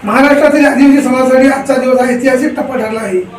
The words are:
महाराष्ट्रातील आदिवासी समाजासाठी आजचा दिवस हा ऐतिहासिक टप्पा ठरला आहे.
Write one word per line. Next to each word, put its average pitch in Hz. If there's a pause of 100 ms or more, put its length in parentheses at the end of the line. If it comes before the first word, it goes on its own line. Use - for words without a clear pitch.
महाराष्ट्रातील 285
आदिवासी 277
समाजासाठी 254
आजचा 269
दिवस 247
हा 247
ऐतिहासिक 254
टप्पा -
ठरला 220
आहे. 190 (180)